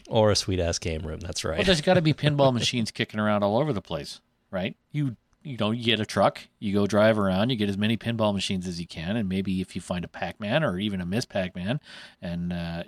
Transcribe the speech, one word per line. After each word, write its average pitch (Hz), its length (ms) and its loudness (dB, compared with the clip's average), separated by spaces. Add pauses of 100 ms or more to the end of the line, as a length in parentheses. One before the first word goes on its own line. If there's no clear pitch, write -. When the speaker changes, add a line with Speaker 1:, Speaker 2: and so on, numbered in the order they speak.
Speaker 1:
Or 107 220 4
a 101 60 4
sweet-ass 87 420 0
game 80 240 -4
room, 80 200 -6
that's - 220 -8
right. 80 140 -4
Speaker 2:
Well, 185 80 2
there's 180 160 4
gotta 180 200 4
be 156 120 4
Speaker 1:
<laughs> - 120 -4
Speaker 2:
pinball 143 280 4
machines 117 380 0
kicking 110 280 -4
around 107 240 2
all 101 140 4
over 147 160 2
the 95 80 -2
place, - 380 -8 (320)
right? 190 240 -2 (160)
You, 139 240 -2 (280)
you 139 140 -10
know, 107 140 0
you 120 120 -4
get 113 160 2
a 107 60 -2
truck, - 360 2 (180)
you 104 140 -4
go 101 120 4
drive 107 320 4
around, 101 320 2
you 135 60 0
get 104 120 0
as 98 100 -2
many 107 200 0
pinball 110 360 0
machines 95 340 -4
as 87 120 -6
you 85 60 -8
can, 85 320 -6
and 104 100 -2
maybe 95 340 -2
if - 140 -10
you 92 60 -6
find 90 240 -6
a - 20 -10
Pac-Man 107 560 -4
or 98 140 -2
even 98 240 -2
a 87 40 -6
Miss 101 200 -2
Pac-Man 92 540 -4 (420)
and, 87 320 -4
uh, 85 340 -6